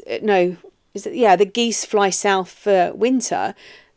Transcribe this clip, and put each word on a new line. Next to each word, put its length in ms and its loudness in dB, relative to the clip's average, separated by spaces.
no, 380 0
is 140 -12
it, 80 -8
yeah, 220 4
the 100 2
geese 400 -2
fly 240 0
south 400 -2
for 420 0
winter. 640 -2